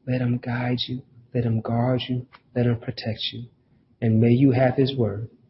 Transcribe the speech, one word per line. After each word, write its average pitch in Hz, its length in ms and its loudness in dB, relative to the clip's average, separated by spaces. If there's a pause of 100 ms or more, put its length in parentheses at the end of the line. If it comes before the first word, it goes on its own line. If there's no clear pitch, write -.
Let 127 140 -2
him 123 160 0
guide 123 500 -4
you. 123 140 -8 (320)
Let 120 100 0
him 113 180 0
guard 120 460 0
you. 123 180 -4 (300)
Let 120 120 2
him 117 100 0
protect - 540 -8
you. 117 140 -12 (560)
And 113 180 2
may 120 120 6
you 135 200 6
have 123 240 2
his 135 200 2
word 107 340 -4 (200)